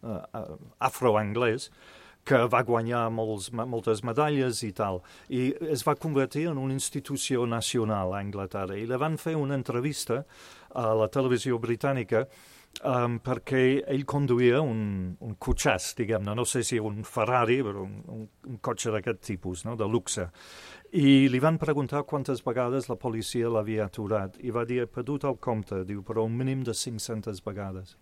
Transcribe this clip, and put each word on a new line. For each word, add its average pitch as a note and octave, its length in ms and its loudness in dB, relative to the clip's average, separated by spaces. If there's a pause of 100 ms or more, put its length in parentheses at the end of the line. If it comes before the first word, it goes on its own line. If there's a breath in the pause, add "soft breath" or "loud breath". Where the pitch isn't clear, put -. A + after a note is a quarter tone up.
eh, A#2+ 60 -10
eh, G#2 360 -8 (360)
afroanglès, A2+ 880 2 (540 loud breath)
que B2+ 280 6
va B2 100 4
guanyar A#2 480 0
molts, A2 400 -4
moltes A2+ 540 -2
medalles C3 580 2
i A2 140 -4
tal. G2 240 -2 (320 loud breath)
I B2+ 180 0 (220)
es C3 140 -2
va F#3 100 2
convertir D3 540 0
en D3 100 -2
una C3+ 160 -2
institució C3 720 -2
nacional A2 640 0
a G2+ 60 -4
Anglaterra. G2 560 -6
I G#2+ 100 -6
li B2+ 140 -2
van D#3 160 0
fer D#3+ 200 -4
una C#3+ 200 0
entrevista C3 680 -2 (520 loud breath)
a A2+ 180 2
la A2 140 4
televisió B2+ 500 2
britànica, A#2 680 0 (600 loud breath)
em, B2 320 2
perquè B2+ 440 0 (280)
ell C#3 160 0
conduïa B2 560 4
un, G#2 560 -2
un A2+ 140 -8 (100)
cotxàs, - 560 2
diguem-ne, G#2 400 0
no B2 80 0
sé B2 160 0
si A#2 160 0
un G#2+ 260 -4
Ferrari, B2 640 2
però G2+ 160 -4
un, G2 140 -10 (180)
un, A2 140 -12 (180)
un B2 160 -10
cotxe A#2 320 -2
d'aquest G#2+ 320 -4
tipus, F#2 400 -6
no?, A#2 100 -6
de G#2+ 140 0
luxe. A2 380 -2 (640 loud breath)
I C#3 380 8
li B2+ 120 2
van D#3 160 4
preguntar C#3+ 480 0
quantes C3+ 400 -4
vegades B2 440 0
la G#2+ 80 -4
policia A#2 520 -2
l'havia G#2+ 380 0
aturat, G2+ 540 -2
i A#2+ 120 -4
va A#2 120 0
dir, B2 160 0
"He A#2+ 40 -2
perdut B2+ 380 -6
el C3 140 -2
compte", G#2 460 -4
diu, G2+ 180 -8
"però A2 220 0
un A2+ 120 -2
mínim C3 260 -2
de A#2+ 120 -2
cinc-centes A2 680 -6
vegades". F#2+ 600 -8